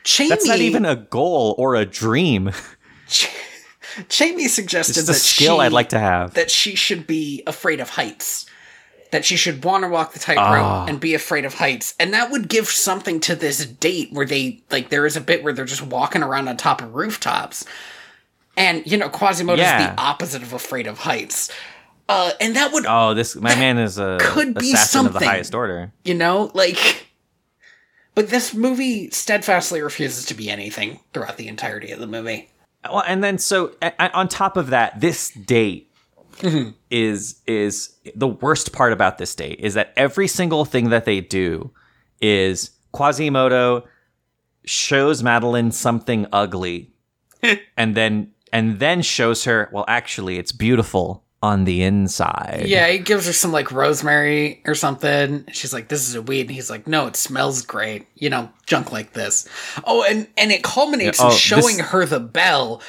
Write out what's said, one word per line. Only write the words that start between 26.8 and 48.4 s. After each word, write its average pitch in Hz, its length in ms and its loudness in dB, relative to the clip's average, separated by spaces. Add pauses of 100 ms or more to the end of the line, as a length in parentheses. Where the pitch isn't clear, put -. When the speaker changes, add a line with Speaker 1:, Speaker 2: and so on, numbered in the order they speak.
Speaker 2:
but 214 140 0
this 233 240 -2
movie 240 580 -2
steadfastly 185 680 0
refuses 139 440 -6
to - 80 -8
be 104 160 -10
anything 104 500 -8 (140)
throughout - 240 -8
the 110 100 -12
entirety 107 440 -10
of - 80 -14
the 117 80 -12
movie. 113 420 -8 (340)
Speaker 1:
Well, 190 240 -2
and 190 160 0
then 196 140 0
so, 185 440 0
a-, 170 180 -2
a-, 175 140 2
on 180 140 0
top 190 300 -2
of 151 120 -2
that, 117 320 2
this 160 300 0
date 107 560 0 (520)
Speaker 2:
Mm-hmm. 151 300 0 (200)
Speaker 1:
is, 107 460 -2 (120)
is 104 460 -2 (220)
the 127 120 0
worst 135 440 0
part 123 220 4
about 95 240 4
this - 180 -8
date 71 240 -8
is 104 140 -2
that 104 240 0
every 180 320 2
single 165 340 0
thing 120 260 0
that 113 140 4
they 101 160 0
do 87 500 -2 (520)
is 95 480 2 (240)
Quasimodo 131 920 2 (800)
shows 139 580 2
Madeline 117 520 2
something 117 580 0
ugly 92 640 -2 (440)
Speaker 2:
<laughs> - 400 -2
Speaker 1:
and 110 160 2
then 107 380 2 (220)